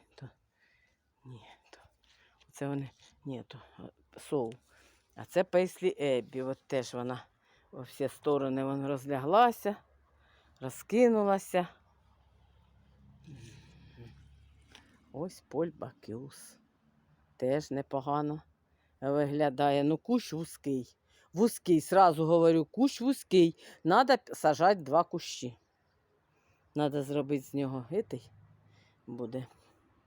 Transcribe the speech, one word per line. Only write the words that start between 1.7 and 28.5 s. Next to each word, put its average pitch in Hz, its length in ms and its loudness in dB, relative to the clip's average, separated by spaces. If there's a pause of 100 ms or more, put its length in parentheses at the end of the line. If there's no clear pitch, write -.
то, - 80 -20 (720)
це - 160 -8
вони, 139 220 -6 (360)
ні, 127 220 -10
то, - 100 -20 (220)
е, - 100 -16 (300)
Соул. 120 340 -4 (640)
А 117 100 -16
це - 180 0
Пейслі 180 560 0
Еббі. 131 420 -2
От 131 160 -6 (100)
теж 127 260 -4
вона 123 320 -8 (460)
во 139 100 -16
всі 131 260 -8
сторони 135 560 -2
вон 135 240 -4
розляглася, 143 880 0 (840)
розкинулася. 196 1080 0 (3500)
Ось 170 360 -10
Поль 165 280 -4
Бакюс. - 840 -16 (800)
Теж 139 360 -2
непогано 143 720 -4 (600)
виглядає. 143 840 2
Ну, 151 140 2
кущ - 360 -4
вузький. 143 640 -8 (360)
Вузький, 180 480 2
сразу 170 440 4
говорю, 165 400 6
кущ - 360 -2
вузький. 185 540 4 (280)
Надо 247 340 6
п-, - 180 -14
сажати 170 460 4
два 147 220 2
кущі. - 520 -8 (1200)
Надо 147 280 -2
зробити 139 400 -4
з - 100 -18
нього 135 380 -6
етий 175 400 -8 (760)